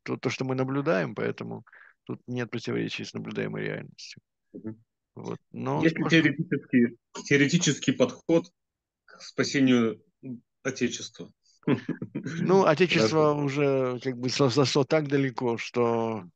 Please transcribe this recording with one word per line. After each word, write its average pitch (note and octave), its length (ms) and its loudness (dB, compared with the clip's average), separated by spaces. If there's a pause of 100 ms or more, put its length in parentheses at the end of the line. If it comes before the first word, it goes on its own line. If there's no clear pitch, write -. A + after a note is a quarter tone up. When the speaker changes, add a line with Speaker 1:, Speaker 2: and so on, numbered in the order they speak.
Speaker 1:
то, B2+ 120 -4
то, A#2+ 140 -4
что C3+ 160 -4
мы C3 80 -2
наблюдаем, C3+ 600 -2
поэтому A2+ 500 -6 (400)
тут - 220 -10
нет B2 240 -6
противоречий A2+ 540 -6
с - 100 -12
наблюдаемой G#2+ 500 -6
реальностью. - 580 -10 (300)
Speaker 2:
Мгм. A2 300 -14 (340)
Speaker 1:
Вот. A2+ 240 -10 (120)
Но C3+ 320 -4
Speaker 2:
Есть E3 140 0
ли D3+ 60 -2
Speaker 1:
можно - 40 -2
Speaker 2:
теоретический, C#3+ 880 2 (260)
теоретический C#3+ 680 2
подход E3 540 0 (600)
к - 160 -20
спасению B2+ 800 2 (600)
Отечества? - 680 -6 (340)
<laughs> C#3+ 80 2 (640)
Speaker 1:
Ну, F3+ 280 4
Отечество D#3 680 4
Speaker 2:
Разве - 20 -2
Speaker 1:
уже C3+ 680 0
как B2+ 160 -4
бы B2 100 -4
со-, C3+ 220 2
зашло C3+ 340 4
так D#3 240 0
далеко, C3 480 0
что A#2 680 0 (120)